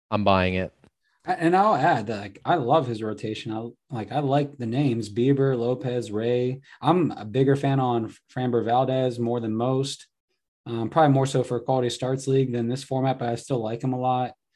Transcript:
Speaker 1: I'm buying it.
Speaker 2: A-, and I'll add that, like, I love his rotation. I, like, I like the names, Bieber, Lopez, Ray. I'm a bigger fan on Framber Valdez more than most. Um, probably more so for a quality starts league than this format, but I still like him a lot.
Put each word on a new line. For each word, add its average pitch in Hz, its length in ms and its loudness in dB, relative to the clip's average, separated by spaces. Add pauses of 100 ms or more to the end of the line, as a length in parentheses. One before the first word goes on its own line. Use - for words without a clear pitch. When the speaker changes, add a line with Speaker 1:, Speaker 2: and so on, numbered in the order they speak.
(100)
Speaker 1:
I'm 104 140 0
buying 92 300 4
it. 92 180 -4 (540)
Speaker 2:
A-, 185 120 -2
and 170 160 4
I'll 202 200 4
add 139 320 2
that, 107 140 -6
like, 101 220 -14
I 156 120 0
love 143 320 2
his 113 160 -6
rotation. 107 500 -6
I, 113 160 -8 (260)
like, 110 160 -8
I 139 100 -2
like 143 360 0
the 120 80 -8
names, 113 480 0
Bieber, 135 460 2
Lopez, 120 520 -2
Ray. 123 520 -2 (180)
I'm 160 300 2
a - 160 -10
bigger 131 280 2
fan 135 260 2
on 117 340 -2 (200)
Framber 120 300 0
Valdez 127 540 0
more 120 220 -2
than 113 140 -4
most. 131 520 -2 (580)
Um, 113 240 -4
probably 151 240 6
more 135 140 4
so 135 160 2
for 123 160 -4
a - 20 -8
quality 127 300 0
starts 131 360 -4
league 135 260 2
than 120 140 -2
this 131 160 -4
format, 131 360 -2
but 120 100 -4
I 120 60 -2
still 117 280 -4
like 113 220 -6
him 131 80 0
a 127 80 -4
lot. 127 320 -2 (240)